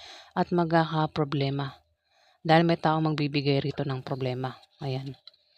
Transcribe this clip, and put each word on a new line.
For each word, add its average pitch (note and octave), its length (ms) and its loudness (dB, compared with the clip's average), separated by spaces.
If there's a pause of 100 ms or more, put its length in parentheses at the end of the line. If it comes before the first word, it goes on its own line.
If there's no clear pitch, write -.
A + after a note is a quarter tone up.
(360)
at F3+ 160 -2
magkakaproblema. D#3 1300 0 (640)
Dahil E3 240 6
may E3 80 4
tao D#3+ 240 0
magbibigay C#3+ 640 0
rito C#3 240 -4
ng C3 160 -6
problema. C3 560 -6 (240)
Ayan. C3+ 320 -6 (420)